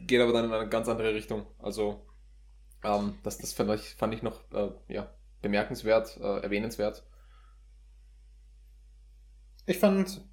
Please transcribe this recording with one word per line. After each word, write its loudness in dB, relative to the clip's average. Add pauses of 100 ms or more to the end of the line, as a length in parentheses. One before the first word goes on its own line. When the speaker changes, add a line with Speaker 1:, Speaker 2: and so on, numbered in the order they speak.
Speaker 1:
geht 6
aber 6
dann 4
in -2
eine -2
ganz 0
andere 0
Richtung. -6 (100)
Also, -4 (800)
ähm, 0
das, -6
das -8
fand 0
ich, -4
fand 0
ich -8
noch, -8
äh, -2 (180)
ja, -8 (300)
bemerkenswert, 2
äh, -2
erwähnenswert. -2 (2500)
Speaker 2:
Ich 0
fand 2